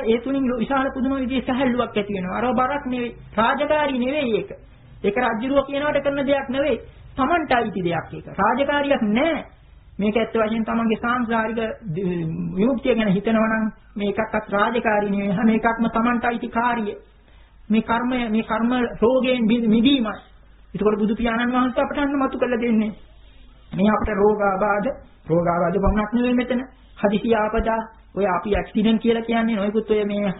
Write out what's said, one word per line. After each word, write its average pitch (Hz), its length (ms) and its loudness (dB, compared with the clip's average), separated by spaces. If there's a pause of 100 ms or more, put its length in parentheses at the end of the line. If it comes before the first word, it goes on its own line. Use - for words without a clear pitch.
ඒ 226 180 2
තුලින් 269 240 -4
ලො-, 247 160 -2
විශාල 269 320 0
පුදුම 269 240 -2
විදිහේ 262 300 -4
සැහැල්ලුවක් 240 520 0
ඇති 202 160 -2
වෙනවා. 185 240 -6
අර 226 140 -2
බරක් 254 340 -2
නෙවෙයි, 247 260 -4 (220)
රාජකාරී 277 680 2
නෙවෙයි 254 360 0
ඒක. - 140 -2 (480)
ඒක 202 200 -2
රජුරුව 247 480 2
කියනවට 285 360 -2
කරන 285 200 0
දෙයක් 269 280 0
නෙවෙයි. 269 280 0 (340)
Tamanට 294 400 0
අයිති 220 320 0
දෙයක් 165 280 -2
ඒක. 156 220 -14
රාජකාරියක් 277 760 0
නෑ. 269 300 2 (560)
මේක 208 240 -2
ඇත්ත 220 180 -2
වශයෙන් 226 300 0
තමන්ගේ 226 340 0
සාංශාරික 233 600 -2 (260)
දි-, 185 200 -4 (460)
විමුක්තිය 226 440 0
ගැන 220 180 2
හිතනවා 220 360 2
නම් 220 160 0 (280)
මේ 202 160 -4
එකක්වත් 214 400 -4
රාජකාරී 214 640 0
නෙවෙයි. 202 200 -2
හැම 196 180 4
එකක්ම 226 380 2
තමන්ට 233 380 0
අයිති 240 240 -2
කාර්ය. 233 340 0 (840)
මේ 220 160 2
කර්මය, 247 460 -2
මේ 220 160 0
කර්ම 226 280 0 (260)
රෝගයෙන් 247 500 2
බි-, 233 200 2
මිදීමයි. 226 480 4 (540)
එතකොට 202 300 0
බුදු 214 160 0
පියාණන් 240 380 -2
වහන්සේ 254 300 2
අපට - 140 -4
අන්න 285 180 0
මතු 269 220 -2
කරලා 240 220 0
දෙන්නේ. 220 320 2 (800)
මේ 185 180 2
අපට 220 220 2
රෝගාබාධ, 202 760 2 (360)
රෝගාබාධ 170 540 2
පමණක් 208 360 2
නෙවෙයි 247 220 2
මෙතන. 247 260 0 (320)
හදිසි 214 380 0
ආපදා, 220 480 0 (320)
ඔය 196 140 0
අපි 185 260 0
ඇක්සිඩන්ට් 208 500 2
කියලා 226 200 2
කියන්නේ, 226 340 0
නොයෙකුත් 214 360 0
ඔය 214 140 2
මේ, 202 220 -2 (120)